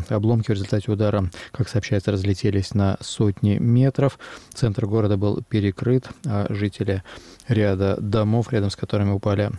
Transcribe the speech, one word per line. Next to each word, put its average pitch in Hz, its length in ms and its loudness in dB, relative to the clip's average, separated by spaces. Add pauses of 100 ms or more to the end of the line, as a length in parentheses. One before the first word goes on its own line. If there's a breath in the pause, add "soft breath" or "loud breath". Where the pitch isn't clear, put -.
Обломки 110 380 2
в 110 80 0
результате 101 360 -2
удара, 101 380 2 (240 loud breath)
как - 160 -2
сообщается, 104 420 0
разлетелись 98 640 0
на 98 260 2
сотни 104 600 0
метров. 131 600 2 (340 loud breath)
Центр 107 340 -2
города 104 280 2
был 101 320 0
перекрыт, 113 640 0 (160)
а 104 240 -2
жители 101 520 -2 (460 loud breath)
ряда 98 500 2
домов, 107 540 0
рядом 101 200 0
с - 40 -10
которыми 101 360 0
упали 101 480 0